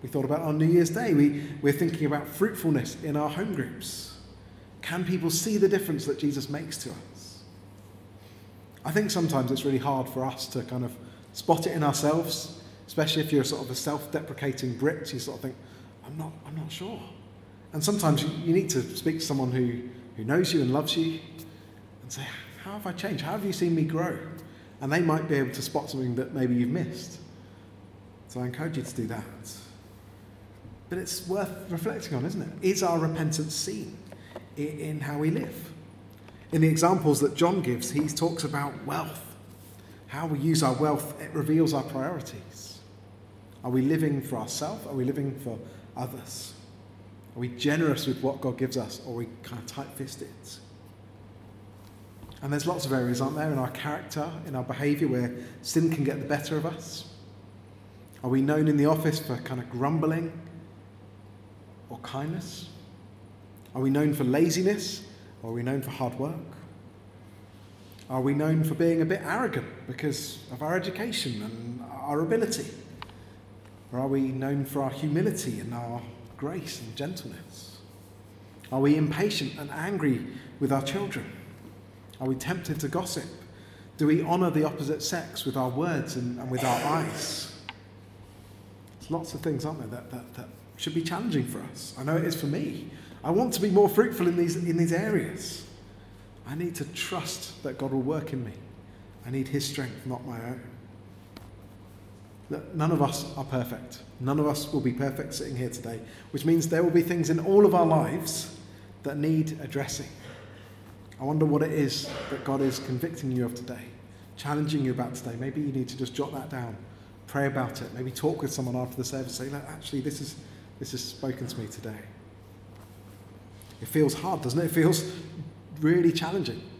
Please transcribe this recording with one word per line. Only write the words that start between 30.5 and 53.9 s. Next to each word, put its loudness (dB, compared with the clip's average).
But -4
it's -6
worth 0
reflecting -2
on, 0
isn't -2
it? -6
Is 4
our 4
repentance 2
seen -4
i-, -2
in -4
how -2
we 4
live? -2
In 6
the 8
examples 6
that 4
John 6
gives, 0
he 2
talks 0
about -2
wealth. -4
How -4
we 0
use 6
our 6
wealth, 2
it -8
reveals 6
our 2
priorities. -6
Are -2
we 6
living 4
for -4
ourselves? -4
Are -8
we 2
living 0
for -6
others? -8
Are -8
we -2
generous 2
with 0
what 0
God -2
gives 0
us, -4
or -8
are -6
we -6
kind -10
of -12
tight-fisted? -10
And -4
there's 0
lots 0
of 2
areas, 4
aren't 0
there, 0
in 2
our 2
character, -4